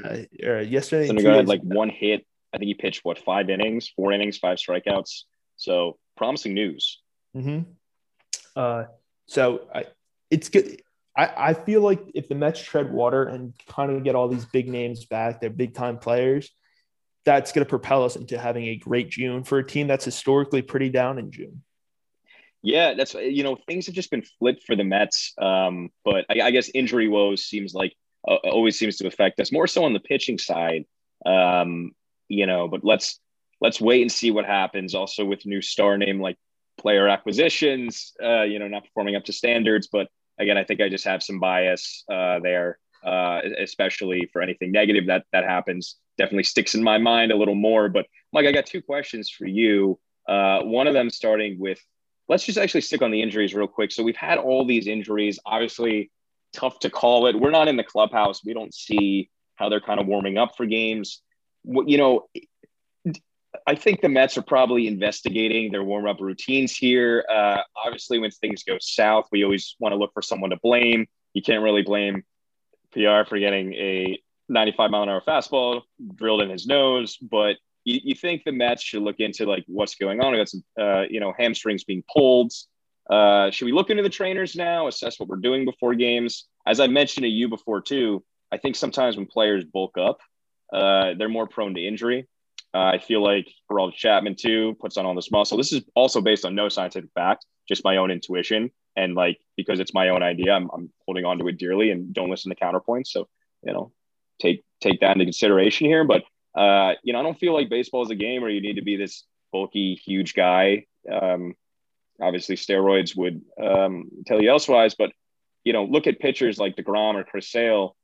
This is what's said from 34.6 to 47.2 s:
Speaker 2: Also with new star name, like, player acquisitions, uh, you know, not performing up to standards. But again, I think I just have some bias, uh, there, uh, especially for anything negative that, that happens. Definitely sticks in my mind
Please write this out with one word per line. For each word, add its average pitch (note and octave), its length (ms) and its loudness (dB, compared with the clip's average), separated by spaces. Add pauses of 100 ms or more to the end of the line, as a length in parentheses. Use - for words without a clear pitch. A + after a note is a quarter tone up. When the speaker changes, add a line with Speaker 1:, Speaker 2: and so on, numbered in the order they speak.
Speaker 2:
Also G2 300 -4
with G2 200 -4
new G2+ 160 -6
star G2+ 360 2
name, G2 220 0
like, F#2+ 180 -6 (420)
player G2+ 280 4
acquisitions, B2 1080 0 (100)
uh, A#2 180 2
you G#2 160 0
know, G2+ 100 -8
not G2+ 160 -8
performing G2+ 320 -4
up G2+ 100 -4
to G#2 60 -8
standards. A2+ 600 2
But G2+ 160 0 (320)
again, G2+ 180 2
I F#2+ 60 0
think G#2+ 180 -2
I G2+ 80 2
just F#2 160 -6
have F#2+ 160 -2
some F#2+ 180 -8
bias, F#2 720 0
uh, F2+ 280 0
there, F2 400 -2 (260)
uh, F2+ 360 0 (180)
especially F#2 760 -4
for F2 80 -2
anything F#2 300 -4
negative G#2 340 4
that, F#2 180 0 (100)
that F#2 100 2
happens. F2+ 540 -4 (200)
Definitely G2 280 0
sticks - 280 0
in A2 80 0
my A2 160 4
mind A2+ 340 4